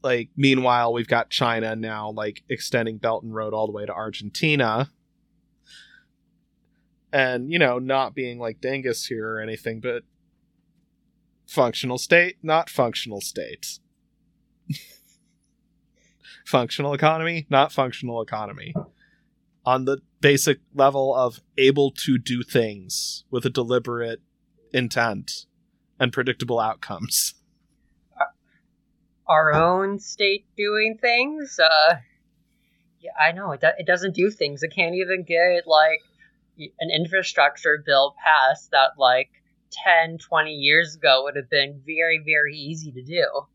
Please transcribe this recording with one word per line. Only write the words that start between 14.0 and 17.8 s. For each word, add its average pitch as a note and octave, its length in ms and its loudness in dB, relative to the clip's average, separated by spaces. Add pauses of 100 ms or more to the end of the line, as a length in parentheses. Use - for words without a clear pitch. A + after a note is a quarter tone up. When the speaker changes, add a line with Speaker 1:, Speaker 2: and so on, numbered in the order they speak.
Speaker 1:
<laughs> D3 60 -6 (1700)
Functional C#3 480 -2
economy, D#3+ 560 0
not C#3+ 220 4
functional A#2+ 500 -4